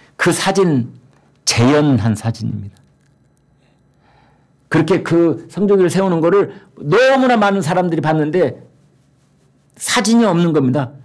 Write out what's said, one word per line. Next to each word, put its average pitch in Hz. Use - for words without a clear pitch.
그 175
사진 170
재현한 127
사진입니다. 107
그렇게 160
그 170
성조기를 190
세우는 180
거를 170
너무나 254
많은 202
사람들이 175
봤는데 156
사진이 226
없는 170
겁니다. 135